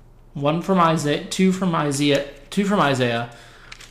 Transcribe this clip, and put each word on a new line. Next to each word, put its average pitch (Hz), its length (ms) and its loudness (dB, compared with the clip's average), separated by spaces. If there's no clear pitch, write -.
one 151 260 -2
from 185 200 2
Isaiah, 151 460 2
two 190 260 2
from 185 220 -2
Isaiah, 143 540 0
two 202 140 -2
from 196 160 0
Isaiah, 123 500 0